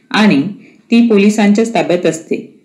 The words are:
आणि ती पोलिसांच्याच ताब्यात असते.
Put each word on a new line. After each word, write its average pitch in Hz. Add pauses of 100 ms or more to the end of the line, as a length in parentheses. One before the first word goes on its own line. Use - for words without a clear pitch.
(120)
आणि 190 (500)
ती 233
पोलिसांच्याच 208
ताब्यात 175
असते. -